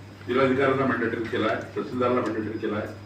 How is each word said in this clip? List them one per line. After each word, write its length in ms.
जिल्हाधिकाऱ्यांना 580
मॅन्डेटरी 380
केलं 240
आहे, 280
तहसीलदारांना 440
मॅन्डेटरी 380
केलं 180
आहे 100